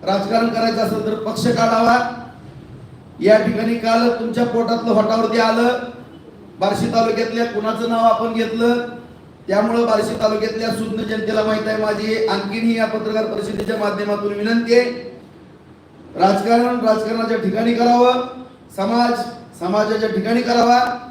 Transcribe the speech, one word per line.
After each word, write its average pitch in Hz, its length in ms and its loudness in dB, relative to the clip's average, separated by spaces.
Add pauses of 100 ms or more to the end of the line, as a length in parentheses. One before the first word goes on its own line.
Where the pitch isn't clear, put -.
राजकारण 208 460 0
करायचं 226 340 0
असेल 214 240 -2
तर 214 80 0 (100)
पक्ष 220 220 -2 (100)
काढावा. 226 400 4 (1200)
या 214 240 6
ठिकाणी 233 340 0
काल 226 300 2 (120)
तुमच्या 240 260 -2
पोटातलं 226 460 0
होटावरती 220 480 2
आलं, 233 380 2 (840)
बार्शी 202 320 0
तालुक्यातल्या 226 520 0
कुणाचं 220 440 -4
नाव 226 160 2
आपण 226 300 2
घेतलं, 233 520 0 (600)
त्यामुळं 226 380 2
बार्शी 214 360 0
तालुक्यातल्या 220 480 -2
सुज्ञ 214 340 -4
जनतेला 214 400 -2
माहित 214 240 -2
आहे. 214 140 -2
माझी 214 440 -2
आणखीनही 220 500 0
या 226 100 0
पत्रकार 214 380 -2
परिषदेच्या 208 520 -6
माध्यमातून 202 560 -4
विनंती 233 460 2
आहे, 247 120 2 (1300)
राजकारण 233 680 2
राजकारणाच्या 220 520 0
ठिकाणी 226 360 0
करावं, 247 460 4 (560)
समाज 233 440 0 (400)
समाजाच्या 214 480 0
ठिकाणी 220 340 0
करावा. 240 360 4 (320)